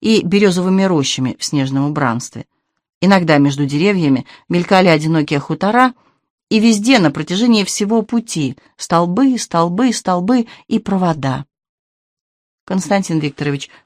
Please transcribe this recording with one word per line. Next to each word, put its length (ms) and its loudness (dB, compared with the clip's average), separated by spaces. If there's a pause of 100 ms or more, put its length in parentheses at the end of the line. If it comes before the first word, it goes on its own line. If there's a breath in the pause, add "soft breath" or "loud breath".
и 200 2
березовыми 640 2
рощами 560 -2
в 60 -10
снежном 400 -2
убранстве. 600 -6 (520)
Иногда 380 4
между 280 2
деревьями 600 0 (240 loud breath)
мелькали 400 2
одинокие 500 0
хутора, 540 0 (560)
и 100 2
везде 400 2
на 120 2
протяжении 520 0
всего 380 -2
пути 560 -4 (180 soft breath)
столбы, 640 0
столбы, 560 -2
столбы 540 -2 (200 loud breath)
и 120 -2
провода. 680 -2 (1200)
«Константин 540 -2
Викторович, 500 -6 (160 soft breath)